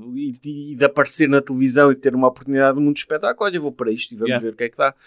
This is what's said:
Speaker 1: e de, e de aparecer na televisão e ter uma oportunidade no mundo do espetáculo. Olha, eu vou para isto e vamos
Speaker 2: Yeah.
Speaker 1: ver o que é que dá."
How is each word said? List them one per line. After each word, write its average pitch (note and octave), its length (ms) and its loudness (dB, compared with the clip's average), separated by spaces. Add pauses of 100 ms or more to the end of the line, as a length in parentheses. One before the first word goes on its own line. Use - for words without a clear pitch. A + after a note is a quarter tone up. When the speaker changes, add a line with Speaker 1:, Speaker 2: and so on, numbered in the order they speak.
(160)
Speaker 1:
e C#3 160 -8
de, D3 400 -14
e - 20 -12
de C3 100 0
aparecer C#3+ 440 2
na C#3 120 4
televisão C3+ 520 4
e - 20 2
ter C3 220 0
uma B2+ 100 2
oportunidade C3+ 480 2
no C#3+ 80 -2
mundo D3 120 2
do - 40 -8
espetáculo. G3+ 500 -4
Olha, F3 100 -4
eu D3+ 40 -6
vou C#3+ 100 -6
para A#2 200 -4
isto A#2 200 -8
e A#2 40 -16
vamos A2+ 140 -4
Speaker 2:
Yeah. A#2+ 140 -2
Speaker 1:
ver A2 100 -6
o - 20 -20
que A#2+ 80 -4
é A#2 40 -6
que - 80 -14
dá." C#3 160 0 (140)